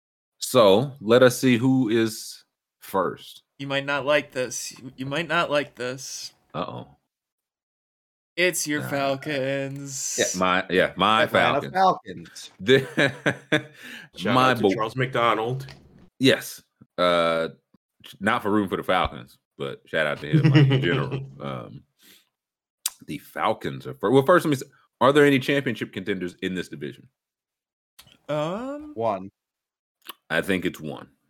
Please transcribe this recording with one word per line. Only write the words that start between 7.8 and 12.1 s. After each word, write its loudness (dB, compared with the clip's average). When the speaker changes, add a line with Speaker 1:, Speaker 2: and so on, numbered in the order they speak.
Speaker 2:
It's 0
your -4
Speaker 1:
Nah. -8
Speaker 2:
Falcons. -4
Speaker 1:
Yeah, 0
my, 2
yeah, 2
my 2
Speaker 3:
Atlanta 0
Speaker 1:
Falcons. -14
Speaker 3:
Falcons. -2